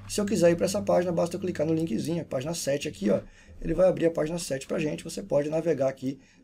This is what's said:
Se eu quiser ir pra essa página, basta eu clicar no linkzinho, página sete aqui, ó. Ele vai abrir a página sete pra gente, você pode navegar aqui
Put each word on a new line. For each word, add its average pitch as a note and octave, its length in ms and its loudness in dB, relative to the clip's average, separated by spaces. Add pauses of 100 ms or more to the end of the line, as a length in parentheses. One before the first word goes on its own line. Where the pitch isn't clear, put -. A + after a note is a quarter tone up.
Se - 120 -2
eu G#3 40 0
quiser F3 280 6
ir E3+ 40 4
pra F#3+ 100 2
essa G3+ 140 0
página, F3+ 300 2
basta E3+ 260 0
eu G3 40 -8
clicar F3 260 -2
no D#3+ 80 2
linkzinho, D#3+ 500 -2
página D3 300 -4
sete C#3+ 320 -2
aqui, G3 240 -2
ó. - 100 4 (400)
Ele E3 120 -4
vai F#3 160 4
abrir D#3+ 180 2
a E3 40 6
página D#3+ 280 -2
sete C3+ 280 -6
pra - 120 -4
gente, D#3+ 260 -4
você - 180 -10
pode D3 260 0
navegar D3+ 400 0
aqui C3+ 320 -4 (240)